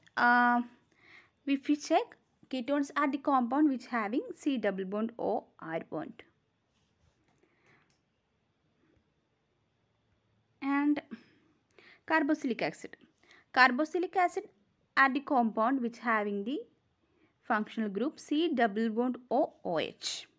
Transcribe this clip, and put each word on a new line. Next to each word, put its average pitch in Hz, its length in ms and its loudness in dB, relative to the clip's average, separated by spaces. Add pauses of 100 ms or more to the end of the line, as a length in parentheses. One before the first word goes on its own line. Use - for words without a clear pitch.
(160)
uh, 240 460 4 (840)
if 277 220 -2
we 294 80 2
check, 330 400 0 (340)
ketones 254 460 -2
are 285 160 0
the 285 60 -2
compound 277 520 2
which 254 180 -4
having 226 340 -2 (120)
C 269 240 -2
double 196 280 -2
bond 208 340 -4
O 190 240 -2 (160)
R 160 220 -6 (100)
bond. - 320 -10 (4000)
And 285 400 0 (1080)
carboxylic 302 540 0
acid. - 340 -8 (580)
Carboxylic 311 640 4
acid 370 300 0 (500)
are 269 180 4
the 277 60 0
compound 240 600 2
which 233 180 -6
having 208 460 0
the 285 140 -4 (840)
functional 214 460 -2
group 214 280 -4
C 320 360 -2
double 226 360 2
bond 240 280 -2 (120)
O 262 240 0 (120)
O 175 120 -2
H. - 480 -6 (140)